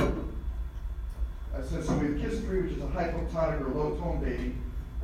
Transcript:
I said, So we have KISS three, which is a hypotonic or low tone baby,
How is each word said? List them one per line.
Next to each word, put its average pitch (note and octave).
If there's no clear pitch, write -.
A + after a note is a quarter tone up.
I -
said, -
So -
we D3
have -
KISS -
three, F#3
which D3+
is C#3+
a C#3
hypotonic D#3+
or C3+
low D3+
tone -
baby, B2+